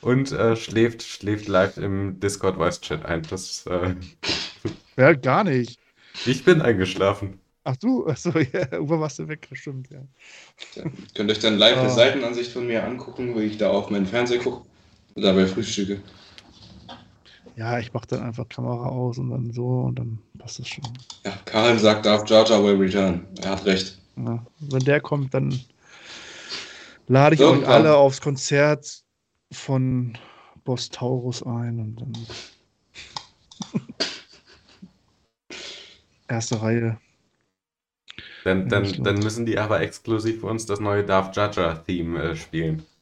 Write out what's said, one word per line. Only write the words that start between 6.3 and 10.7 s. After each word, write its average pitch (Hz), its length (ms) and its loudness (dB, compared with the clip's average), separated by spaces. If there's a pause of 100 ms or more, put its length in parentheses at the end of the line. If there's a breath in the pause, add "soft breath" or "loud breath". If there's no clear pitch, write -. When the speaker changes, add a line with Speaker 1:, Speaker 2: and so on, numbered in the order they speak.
Speaker 1:
bin 165 160 8
eingeschlafen. 98 800 0 (240)
Speaker 2:
Ach 131 120 -2
du? 247 320 -2
Ach 143 100 -2
so, - 120 -4
<laughs> - 100 -2
ja, 156 320 -2
irgendwann 160 300 -2
warst 151 180 -6
du 156 80 -10
weg, 151 220 -12
das 131 100 -16
stimmt, 131 320 -12
ja. 143 80 -18 (760 loud breath)